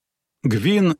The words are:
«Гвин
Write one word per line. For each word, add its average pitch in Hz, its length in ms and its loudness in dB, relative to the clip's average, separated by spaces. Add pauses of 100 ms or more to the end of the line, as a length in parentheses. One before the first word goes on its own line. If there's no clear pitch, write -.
(420)
«Гвин 160 580 0